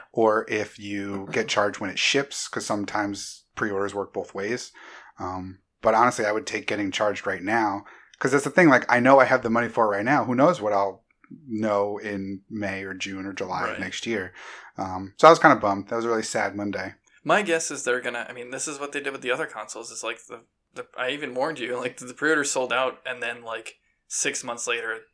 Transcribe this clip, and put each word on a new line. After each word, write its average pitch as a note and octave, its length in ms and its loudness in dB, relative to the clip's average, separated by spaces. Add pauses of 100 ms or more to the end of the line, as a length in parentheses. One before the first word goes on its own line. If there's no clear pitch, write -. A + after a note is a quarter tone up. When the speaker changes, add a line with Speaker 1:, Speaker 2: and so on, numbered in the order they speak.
(140)
Speaker 1:
or A2 360 4
if G#2+ 300 -4
you G2 520 -6
get A2 180 -2
charged G#2 300 2
when G2+ 100 -4
it F2+ 100 -6
ships, - 480 0
'cause - 180 -8
sometimes G#2 800 -4 (120)
pre-orders G2+ 380 -2
work G2 200 -6
both F#2+ 200 -8
ways. G#2+ 380 -6 (480)
Um, F#2 400 -8 (220)
but A2 120 4
honestly, A#2 320 4
I G#2 60 2
would G#2+ 160 -2
take G#2+ 200 -6
getting G2+ 240 -2
charged G#2 360 0
right F#2 160 -4
now, G#2 400 0 (360)
'cause C3 120 0
that's C#3 140 4
the C#3+ 60 -2
thing. F3 180 8
Like, B2 200 6
I A#2+ 120 4
know C3+ 180 10
I B2+ 60 8
have A#2+ 180 4
the A#2 60 -2
money A#2 180 2
for A2+ 180 2
it G2+ 120 0
right G2+ 80 -2
now. C3 180 4
Who B2 120 -2
knows D3+ 260 4
what G#2 100 0
I'll G2 320 0 (420)
know G#2 520 0
in G2 520 -6
May G2 340 -6
or F#2+ 100 -10
June F#2+ 320 -8
or G2 80 -8
July F#2 300 -4
of G#2+ 80 -2
Speaker 2:
Right. - 80 -8
Speaker 1:
next F#2+ 260 -8
year. G2 260 -2 (460)
Um, F#2+ 400 -6
so D#3 100 8
I D#3+ 40 12
was D#3+ 80 6
kinda G2+ 180 8
bummed. G2+ 320 0
That A#2+ 80 -4
was A2+ 80 -4
a A#2 40 -2
really A2 140 0
sad G2+ 320 -4
Monday. G2 380 -6 (300)
Speaker 2:
My F3 180 2
guess E3 300 -2
is C#3 120 -10
they're B2 180 0
gonna, A#2+ 280 -6
I B2 40 -14
mean, B2 180 -14
this C3 160 -6
is C#3+ 120 -8
what C#3+ 120 -8
they C#3+ 100 -6
did C#3 100 -6
with C3+ 120 -12
the B2 80 -2
other C#3+ 160 -2
consoles. A2+ 440 -12
It's A2+ 120 -12
like A2+ 240 -8
the, A#2 160 -16 (320)
the, B2 100 -12 (100)
I B2+ 140 -4
even C#3+ 240 -6
warned C#3+ 260 -2
you, B2 180 -4
like, B2 200 -6
the B2+ 160 -14
pre-order D3+ 300 2
sold C3 280 -2
out, B2+ 340 0
and B2+ 180 -8
then, A#2+ 180 -6
like, A2+ 380 -12 (280)
six - 360 -4
months A#2+ 240 -6
later, A2+ 320 -4 (140)